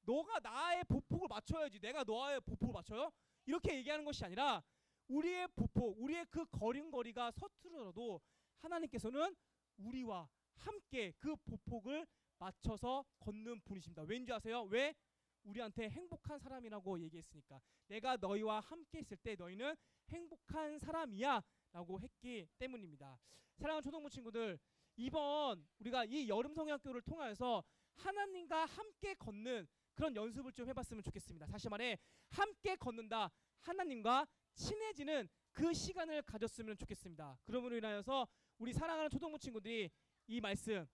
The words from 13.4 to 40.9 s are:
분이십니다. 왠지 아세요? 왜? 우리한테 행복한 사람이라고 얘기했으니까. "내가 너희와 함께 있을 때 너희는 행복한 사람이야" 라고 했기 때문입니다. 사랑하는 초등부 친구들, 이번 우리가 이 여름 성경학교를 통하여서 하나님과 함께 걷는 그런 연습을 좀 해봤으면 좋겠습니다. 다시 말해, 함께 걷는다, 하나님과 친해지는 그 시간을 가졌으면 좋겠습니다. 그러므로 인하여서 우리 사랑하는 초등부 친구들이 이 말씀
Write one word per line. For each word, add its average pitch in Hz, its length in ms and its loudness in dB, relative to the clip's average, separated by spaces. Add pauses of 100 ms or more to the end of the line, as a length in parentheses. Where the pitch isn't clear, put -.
분이십니다. 165 420 -10
왠지 240 300 -2
아세요? 226 300 -2
왜? 254 320 4 (480)
우리한테 220 460 -4
행복한 320 500 -6
사람이라고 214 600 -4
얘기했으니까. 160 580 -12 (280)
"내가 226 300 0
너희와 214 440 2
함께 320 380 -12
있을 - 180 -10
때 220 180 -4
너희는 196 400 -2 (340)
행복한 311 680 -4
사람이야" 269 640 2 (280)
라고 175 280 -6
했기 233 480 -8 (100)
때문입니다. 160 640 -8 (380)
사랑하는 302 260 0
초등부 294 260 -4
친구들, 226 480 -2 (400)
이번 285 680 2 (140)
우리가 240 260 2
이 254 220 0
여름 233 260 4
성경학교를 294 500 0
통하여서 240 600 0 (300)
하나님과 359 720 0
함께 403 480 -4
걷는 214 540 -4 (260)
그런 302 220 2
연습을 233 360 -2
좀 247 160 -4
해봤으면 240 360 -4
좋겠습니다. 165 420 -8
다시 196 240 -2
말해, 220 280 4 (340)
함께 392 440 4
걷는다, 226 540 0 (300)
하나님과 285 680 4 (300)
친해지는 311 760 0 (220)
그 330 220 4
시간을 320 500 0
가졌으면 220 540 -4
좋겠습니다. 156 680 -8
그러므로 240 320 0
인하여서 220 500 2 (300)
우리 226 160 -2
사랑하는 311 360 4
초등부 302 300 -2
친구들이 220 500 -2 (380)
이 226 140 0
말씀 202 520 2